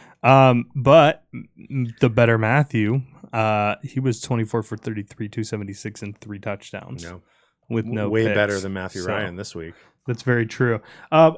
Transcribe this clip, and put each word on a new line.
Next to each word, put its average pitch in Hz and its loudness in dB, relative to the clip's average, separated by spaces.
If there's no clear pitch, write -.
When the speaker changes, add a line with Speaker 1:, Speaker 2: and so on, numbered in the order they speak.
Speaker 1:
Um, 131 6
but 147 6
m-, 120 -10
the 123 4
better 113 4
Matthew, 120 0
uh, 107 0
he 131 -6
was 127 -2
twenty-four 113 -4
for - -12
thirty-three, 107 -10
two 107 -8
seventy-six, 104 -12
and 104 -14
three 101 -14
touchdowns 98 -12
Speaker 2:
No. 87 -16
Speaker 1:
with 113 -4
Speaker 2:
W-, 113 -8
Speaker 1:
no 104 -2
Speaker 2:
way 110 0
Speaker 1:
picks. 107 0
Speaker 2:
better 101 0
than 95 -8
Matthew 95 -10
Speaker 1:
So, 92 -8
Speaker 2:
Ryan 92 -6
this 101 -14
week. 82 -14
Speaker 1:
that's 120 -6
very 120 0
true. 117 -2
Uh, 160 8